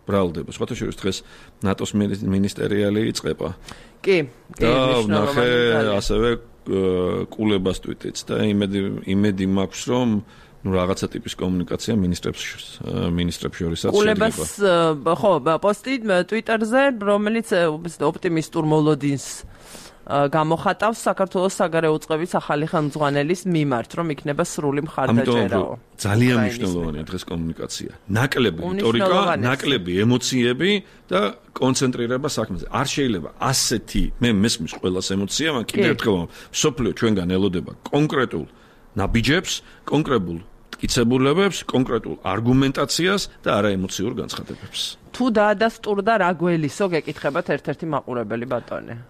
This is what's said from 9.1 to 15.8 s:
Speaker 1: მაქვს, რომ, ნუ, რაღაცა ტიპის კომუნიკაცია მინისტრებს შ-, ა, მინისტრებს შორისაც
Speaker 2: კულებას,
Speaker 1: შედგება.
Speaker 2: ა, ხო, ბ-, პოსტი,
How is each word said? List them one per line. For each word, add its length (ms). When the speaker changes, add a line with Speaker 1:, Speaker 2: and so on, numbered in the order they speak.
Speaker 1:
მაქვს, 360
რომ, 260
ნუ, 100
რაღაცა 380
ტიპის 280
კომუნიკაცია 580
მინისტრებს 480
შ-, 200
ა, 140
მინისტრებს 500
შორისაც 340
Speaker 2:
კულებას, 440
Speaker 1:
შედგება. 760
Speaker 2:
ა, 60
ხო, 180
ბ-, 220
პოსტი, 400